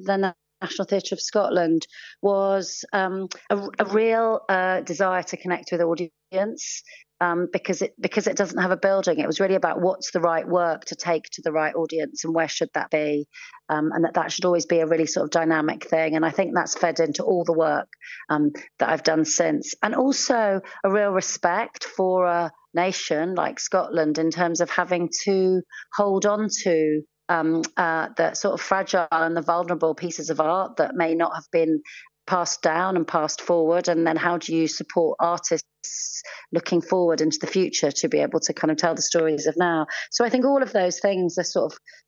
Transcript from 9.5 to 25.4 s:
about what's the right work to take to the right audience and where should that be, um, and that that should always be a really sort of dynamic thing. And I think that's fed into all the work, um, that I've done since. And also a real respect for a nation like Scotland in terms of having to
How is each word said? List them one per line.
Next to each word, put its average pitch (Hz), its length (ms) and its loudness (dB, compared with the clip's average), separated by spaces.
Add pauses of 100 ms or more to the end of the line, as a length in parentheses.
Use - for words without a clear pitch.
about 180 260 2
what's 185 300 0
the 180 100 -2
right 165 280 0
work 170 380 0
to 170 100 -12
take 165 360 -2
to - 100 -14
the 160 100 -2
right 156 240 0
audience 160 480 -4
and 165 100 -2
where 160 140 2
should - 260 -4
that - 160 -4
be, 147 380 0 (400)
um, 156 240 0
and 165 120 0
that - 100 0
that 165 180 -2
should - 120 -6
always 175 220 2
be 170 140 4
a 160 60 2
really 160 200 2
sort 156 180 0
of 151 60 -6
dynamic 160 580 0
thing. 160 280 2
And 160 100 2
I 156 40 0
think 180 240 -2
that's 170 220 0
fed 165 220 0
into 160 240 0
all 175 220 2
the 170 80 0
work, 156 360 2 (400)
um, 151 220 2 (300)
that 120 80 2
I've 151 160 0
done 160 200 4
since. 156 560 0
And 214 140 0
also 233 680 2 (220)
a 196 80 2
real 202 200 2
respect 185 720 -2
for 185 420 0
a 170 240 0 (240)
nation 170 600 0
like - 240 -2
Scotland 160 580 0
in 160 140 2
terms 170 280 0
of 170 100 0
having 175 380 0 (160)
to 185 380 2 (320)